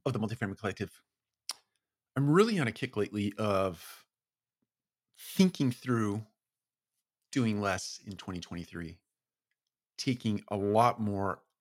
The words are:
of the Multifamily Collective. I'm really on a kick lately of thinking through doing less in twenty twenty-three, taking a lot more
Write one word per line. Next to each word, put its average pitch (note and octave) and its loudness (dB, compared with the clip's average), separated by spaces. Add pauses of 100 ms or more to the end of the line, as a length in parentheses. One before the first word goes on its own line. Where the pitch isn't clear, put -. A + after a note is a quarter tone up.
of B2 0
the A#2 -4
Multifamily G2+ -4
Collective. - -8 (1120)
I'm C#3 2
really G3+ 6
on C3+ 2
a G#2+ 0
kick - -6
lately G2+ -2
of F#2+ -2 (1120)
thinking F3 2
through A2 -2 (1080)
doing A2 0
less G2 -2
in G2 -10
twenty F#2 -8
twenty-three, E2+ -10 (1000)
taking A2+ -2
a G#2+ -4
lot G#2 4
more G2+ -2 (180)